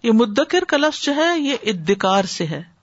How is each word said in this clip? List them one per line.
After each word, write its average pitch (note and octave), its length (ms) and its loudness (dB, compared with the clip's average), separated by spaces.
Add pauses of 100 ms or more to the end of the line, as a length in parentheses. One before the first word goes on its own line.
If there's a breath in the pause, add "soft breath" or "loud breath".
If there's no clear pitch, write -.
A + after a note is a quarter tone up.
یہ A#3 100 2
مدکر A#3+ 520 2
کا D#4 120 0
لفظ D4 260 0
جو C#4+ 120 -2
ہے، E4 240 0
یہ C#4 240 -2
ادکار G3 640 0
سے F3+ 220 -6
ہے D3+ 160 -8 (200)